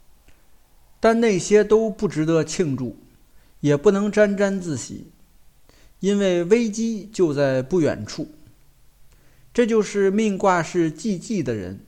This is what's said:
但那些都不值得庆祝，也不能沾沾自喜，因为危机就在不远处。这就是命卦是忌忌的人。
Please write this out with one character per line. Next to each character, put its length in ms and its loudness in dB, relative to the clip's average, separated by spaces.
但 200 4
那 200 2
些 240 4
都 260 2
不 180 -4
值 200 -2
得 160 2
庆 340 -2
祝， 180 -8
也 140 2
不 140 2
能 220 2
沾 260 2
沾 240 -2
自 160 -6
喜， 300 -14
因 200 0
为 240 0
危 260 2
机 420 -6
就 220 0
在 300 0
不 180 -2
远 240 -2
处。 220 -10
这 140 2
就 160 2
是 300 0
命 260 0
卦 240 2
是 300 -2
忌 260 -6
忌 240 -4
的 140 -4
人。 320 -10